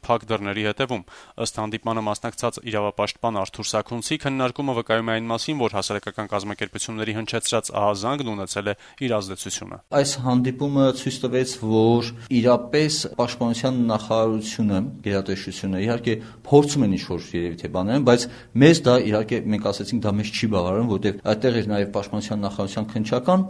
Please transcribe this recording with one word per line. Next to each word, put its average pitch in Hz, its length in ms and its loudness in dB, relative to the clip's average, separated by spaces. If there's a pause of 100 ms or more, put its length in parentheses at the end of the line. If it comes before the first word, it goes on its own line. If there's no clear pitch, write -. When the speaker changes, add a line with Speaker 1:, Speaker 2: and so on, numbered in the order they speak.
Speaker 1:
փակ 117 240 0
դռների 104 400 -2
հետևում։ 123 320 -4 (400)
Ըստ - 180 -6
հանդիպմանը 110 460 -4
մասնակցած 110 540 -6 (100)
իրավապաշտպան 104 680 -2
Արթուր 101 300 -8
Սաքունցի, 117 500 -4
քննարկումը 135 580 -2
վկայում 113 320 0
է 113 80 0
այն 113 120 -6
մասին, 139 300 -4
որ 110 140 0
հասարակական 104 560 -4
կազմակերպությունների 107 880 -6
հնչեցրած 113 560 -4
ահազանգն 107 560 0
ունեցել 101 400 -4
է 98 40 -2 (280)
իր 120 160 0
ազդեցությունը։ 95 640 -8 (100)
Speaker 2:
Այս 139 200 2 (200)
հանդիպումը 127 560 2 (140)
ցույց 131 160 -4 (100)
տվեց, 127 240 0 (160)
որ 113 440 4 (200)
իրապես 123 720 4 (180)
պաշտպանության 120 640 0 (100)
նախարարությունը, 110 880 0 (260)
գերատեսչությունը, 98 760 -2
իհարկե, 117 340 0 (360)
փորձում 143 360 6
են 95 80 2
ինչ-որ 87 360 -4
երևի 87 300 -4
թե - 100 -8
բաներ, 107 360 0
բայց 120 200 6 (340)
մեզ 160 260 10
դա, 123 140 8
իհարկե, 107 380 2 (120)
մենք 104 200 0
ասացինք, 104 340 -2
դա 104 160 2
մեզ 104 100 -2
չի - 200 0
բավարարում, 98 400 2
որտեղ 98 300 0 (100)
այդտեղ 110 300 2
էր 101 100 -2
նաև 101 240 0
պաշտպանության 104 500 -4
նախարարության 101 460 -4
քննչական 123 600 2